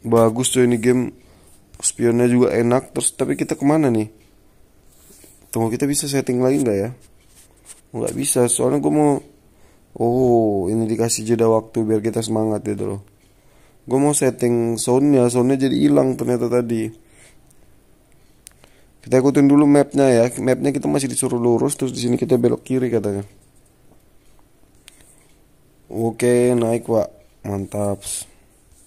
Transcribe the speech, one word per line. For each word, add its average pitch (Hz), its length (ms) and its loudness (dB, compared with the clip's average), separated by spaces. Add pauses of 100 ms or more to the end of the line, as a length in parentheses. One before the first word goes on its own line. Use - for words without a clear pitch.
Bagus, 117 480 2
coy, 127 160 2
ini 120 160 0
game. 123 320 0 (640)
Spionnya 120 480 0
juga 123 280 2
enak. 120 360 0
Terus, - 240 -4
tapi 139 240 -4
kita 156 160 -4
kemana 151 320 2
nih? 107 240 0 (1400)
Tunggu, 113 160 -2
kita 123 160 -2
bisa 139 240 -4
setting 127 320 -2
lagi 131 160 2
nggak 113 200 -2
ya? 107 120 -4 (1040)
Nggak 113 220 -6
bisa, 131 340 0
soalnya 131 320 -2
gue 147 80 -2
mau, 147 280 0 (800)
oh, 117 760 2
ini 113 180 -2
dikasih 113 320 -2
jeda 113 240 0
waktu 110 400 0
biar 107 160 0
kita 110 160 -4
semangat 110 480 -4
gitu 101 300 -6
loh. 101 40 -12 (880)
Gue 123 120 0
mau 143 120 2
setting 120 640 0
soundnya, 127 560 2
soundnya 131 380 0
jadi 127 80 -2 (100)
hilang 135 320 2
ternyata 120 320 -2
tadi. 117 400 -2 (2000)
Kita 120 160 2
ikutin 139 320 4
dulu 143 160 6
mapnya 139 400 4
ya. 117 180 4 (140)
Mapnya 139 360 0
kita 143 120 -4
masih 139 240 -2
disuruh 127 280 -4
lurus, 120 360 0
terus 131 160 -4
di 127 80 -10
sini 120 200 0
kita 127 200 0
belok 120 240 0
kiri 127 280 -4
katanya. 101 360 -4 (2750)
Oke, 120 680 0
naik, 117 320 -2
Pak. 110 180 0 (380)
Mantap. 101 560 -6 (840)